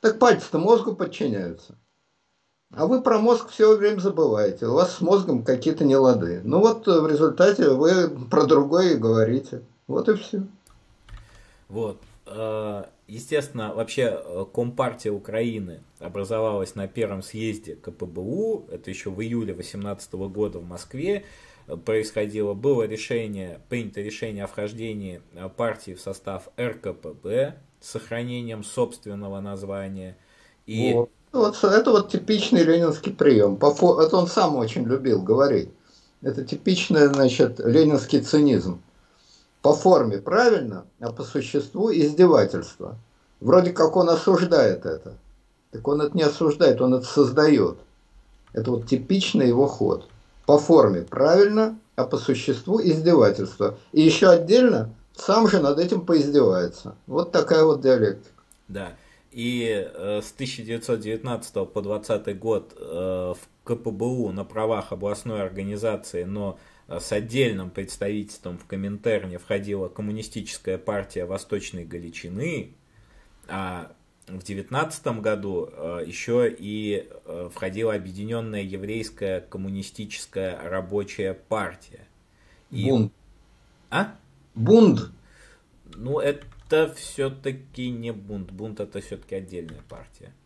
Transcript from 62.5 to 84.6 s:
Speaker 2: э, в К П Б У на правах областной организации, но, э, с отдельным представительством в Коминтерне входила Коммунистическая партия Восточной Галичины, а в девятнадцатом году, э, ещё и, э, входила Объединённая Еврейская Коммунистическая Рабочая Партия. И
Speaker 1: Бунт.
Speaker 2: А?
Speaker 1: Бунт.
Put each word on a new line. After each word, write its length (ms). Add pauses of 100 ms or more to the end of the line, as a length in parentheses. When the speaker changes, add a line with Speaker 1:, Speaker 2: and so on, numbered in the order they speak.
Speaker 2:
э, 560
в 40 (260)
К 120
П 140
Б 140
У 280
на 120
правах 480
областной 500
организации, 800
но, 340 (300)
э, 120
с 120
отдельным 580
представительством 880
в 80
Коминтерне 720
входила 500
Коммунистическая 880
партия 480
Восточной 640
Галичины, 880 (760)
а 440 (360)
в 140
девятнадцатом 800
году, 500
э, 340
ещё 380
и, 640 (160)
э, 280
входила 420
Объединённая 680
Еврейская 800
Коммунистическая 1300
Рабочая 640
Партия. 760 (640)
И 200
Speaker 1:
Бунт. 220 (800)
Speaker 2:
А? 240 (400)
Speaker 1:
Бунт. 560 (840)